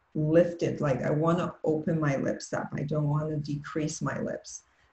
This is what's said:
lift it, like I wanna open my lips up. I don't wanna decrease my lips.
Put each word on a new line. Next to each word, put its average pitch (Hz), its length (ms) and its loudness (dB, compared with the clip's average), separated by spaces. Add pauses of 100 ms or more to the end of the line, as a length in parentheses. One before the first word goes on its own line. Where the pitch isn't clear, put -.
(140)
lift 160 480 4
it, - 180 0
like 143 220 0
I - 80 0
wanna 160 520 2
open 156 380 0
my 143 160 2
lips - 380 -4
up. - 180 -4
I 151 120 -4
don't 147 260 0
wanna 156 260 0
decrease 147 640 -4
my 139 180 -4
lips. - 440 -8 (300)